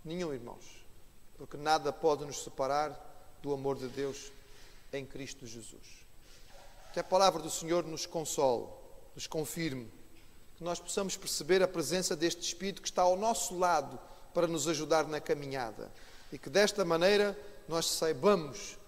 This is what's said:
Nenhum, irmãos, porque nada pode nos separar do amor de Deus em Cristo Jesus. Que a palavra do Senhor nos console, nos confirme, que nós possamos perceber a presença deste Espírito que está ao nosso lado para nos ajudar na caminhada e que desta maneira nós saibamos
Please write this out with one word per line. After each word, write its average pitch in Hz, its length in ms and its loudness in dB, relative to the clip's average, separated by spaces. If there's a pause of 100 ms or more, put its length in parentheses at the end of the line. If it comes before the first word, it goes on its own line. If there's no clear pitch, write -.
Nenhum, 165 300 -4
irmãos, - 520 -12 (520)
porque 143 200 -12
nada 147 340 2
pode 147 340 2
nos 135 180 -8
separar - 960 -4
do 139 120 -2
amor 135 240 -2
de 127 100 -6
Deus 131 440 -6 (600)
em 139 140 -6
Cristo 131 400 -12
Jesus. - 600 -14 (880)
Que 175 60 -2
a 170 40 0
palavra 185 380 6
do 156 80 -6
Senhor 165 360 0
nos 160 200 -6
console, 131 600 2 (480)
nos 131 100 -10
confirme, 147 680 -4 (680)
que - 60 -12
nós 170 160 -4
possamos - 380 -4
perceber 180 460 4
a 180 40 6
presença 175 480 0
deste 160 260 0
Espírito - 400 -4
que - 60 -6
está - 140 2
ao 180 140 8
nosso 214 420 0
lado 165 420 2 (340)
para 170 140 4
nos 160 200 0
ajudar 156 400 4
na 151 120 -4
caminhada 135 720 -2 (400)
e 151 60 -10
que - 120 -10
desta 202 340 6
maneira 196 540 6 (300)
nós 165 180 0
saibamos 160 920 2 (100)